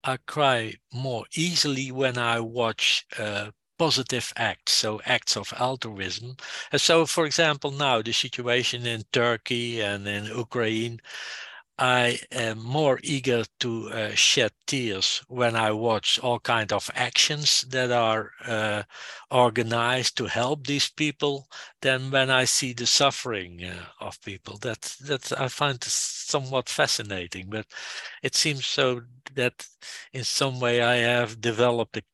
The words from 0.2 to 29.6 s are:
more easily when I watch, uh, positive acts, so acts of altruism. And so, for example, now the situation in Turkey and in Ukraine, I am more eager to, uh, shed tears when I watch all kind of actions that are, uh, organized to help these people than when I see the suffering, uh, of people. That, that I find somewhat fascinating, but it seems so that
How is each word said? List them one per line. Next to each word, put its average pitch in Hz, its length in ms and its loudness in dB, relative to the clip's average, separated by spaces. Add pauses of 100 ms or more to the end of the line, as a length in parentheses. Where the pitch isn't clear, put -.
more 123 320 -4 (100)
easily 147 560 0
when 127 280 0
I 117 220 2
watch, 113 680 0 (100)
uh, 104 320 -4 (300)
positive 131 580 0
acts, 107 360 0
so 110 340 0
acts - 280 2
of 101 220 -6
altruism. 117 800 -4 (360)
And 143 80 2
so, 165 280 6
for 165 180 2
example, 147 460 2
now 135 320 2
the 113 80 -4
situation 120 760 0
in 117 160 -4 (100)
Turkey 120 680 0
and 101 260 -2
in 104 180 -4
Ukraine, 113 760 -2 (800)
I 123 380 4 (120)
am 113 280 -4
more 131 420 2
eager 127 420 0 (180)
to, 113 280 -4
uh, 107 240 -4
shed 110 380 4 (160)
tears 110 600 -2
when 123 280 2
I 110 160 2
watch 110 480 2
all 120 200 0
kind 110 320 0
of 101 220 -2
actions 143 760 2
that 127 220 0
are, 110 400 2 (140)
uh, 107 380 -2 (480)
organized 120 840 4
to 113 100 -2
help 131 400 0
these 143 220 0
people 143 580 -2 (340)
than 131 300 0
when 135 180 4
I 127 160 6
see 123 280 0
the 117 120 -6
suffering, 101 800 0
uh, 87 200 -10 (140)
of 101 220 -12
people. 101 380 -12
That, 117 220 -6 (200)
that 143 380 -4
I 135 80 -2
find 135 360 -2
somewhat - 840 -2
fascinating, 95 800 -2
but 107 160 -6 (560)
it 131 140 -2
seems 143 320 0
so 127 340 2 (320)
that 127 320 -2 (480)